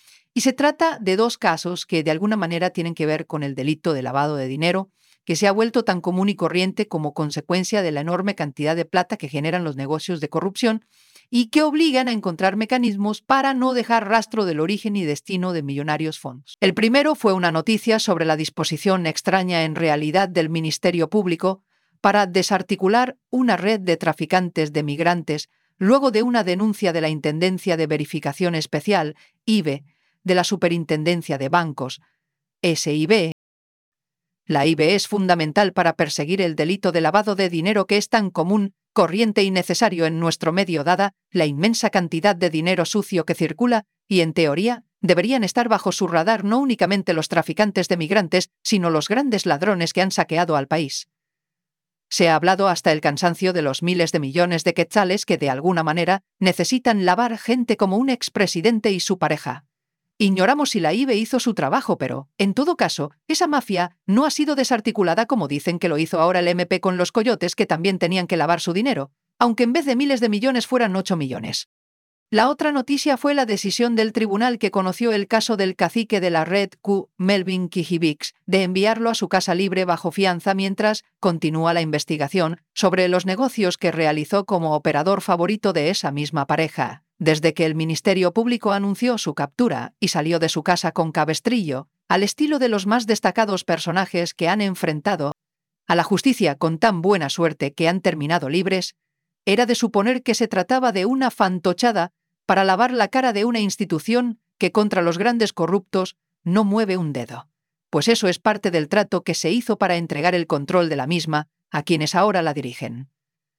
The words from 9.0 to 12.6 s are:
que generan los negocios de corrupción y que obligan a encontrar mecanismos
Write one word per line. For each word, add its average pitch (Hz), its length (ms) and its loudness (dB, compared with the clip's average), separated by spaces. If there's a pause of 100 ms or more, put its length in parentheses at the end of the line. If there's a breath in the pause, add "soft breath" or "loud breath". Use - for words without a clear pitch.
que 151 100 -10
generan 160 380 -4
los 147 100 -6
negocios 151 460 -6
de 151 80 -6
corrupción 196 560 -2 (440 soft breath)
y 240 180 2
que 302 160 2
obligan 294 440 2
a 240 60 -2
encontrar 190 420 -2
mecanismos 214 680 -2